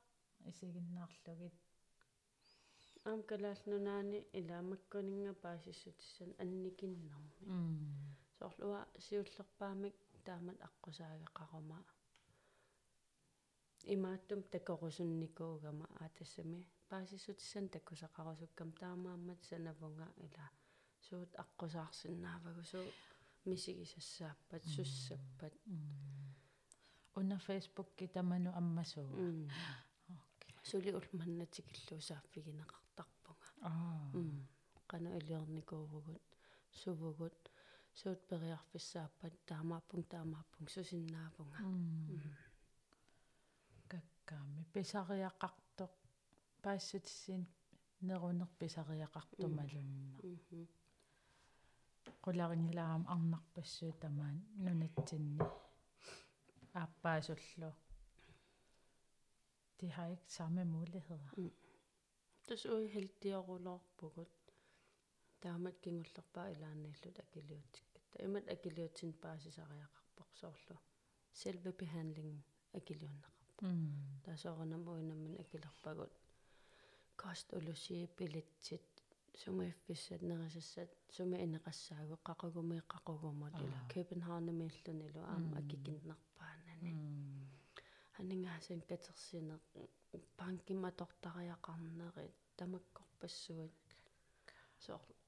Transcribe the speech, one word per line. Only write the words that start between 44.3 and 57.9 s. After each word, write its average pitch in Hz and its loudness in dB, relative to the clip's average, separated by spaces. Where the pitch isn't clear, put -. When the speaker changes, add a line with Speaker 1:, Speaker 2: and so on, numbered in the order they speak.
Speaker 1:
pisariaqaq- 190 2
паассатиссиин 190 2
нерунерписариақартумалунна. 156 2
Speaker 2:
Мгм. 170 -6
Speaker 1:
Қуларингилаам 165 6
арнарпассуу 165 2
тамаан 147 0
нунатсинни. 160 4
Ааппаасуллу. 160 2